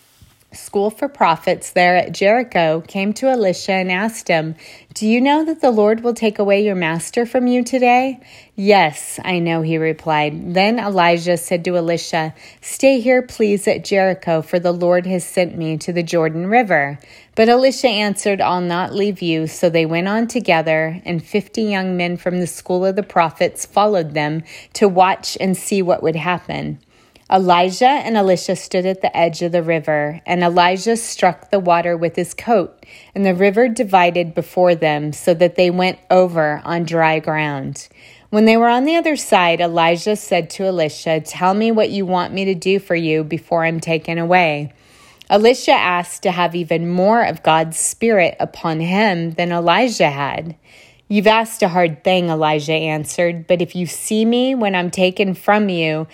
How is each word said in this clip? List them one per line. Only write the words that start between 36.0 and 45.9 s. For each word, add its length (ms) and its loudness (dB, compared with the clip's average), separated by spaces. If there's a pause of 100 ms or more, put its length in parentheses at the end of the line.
over 520 2
on 200 -2
dry 340 0
ground. 720 -6 (420)
When 160 4
they 120 6
were 120 4
on 160 2
the 100 2
other 200 0
side, 440 2
Elijah 560 0
said 360 -4
to 140 -6
Elisha, 540 -2
"Tell 360 -2
me 160 0
what 180 2
you 160 -4
want 260 -2
me 140 -4
to 80 0
do 240 -2
for 180 -4
you 280 0
before 420 -4
I'm 140 -2
taken 400 -4
away." 520 0 (560)
Elisha 460 4
asked 480 -2